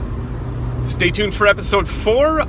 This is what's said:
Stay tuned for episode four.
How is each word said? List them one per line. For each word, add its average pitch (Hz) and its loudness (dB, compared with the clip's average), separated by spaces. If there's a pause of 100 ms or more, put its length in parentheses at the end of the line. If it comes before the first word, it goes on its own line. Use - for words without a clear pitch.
(840)
Stay - 0
tuned 208 -2
for 208 4
episode 202 2
four. 285 2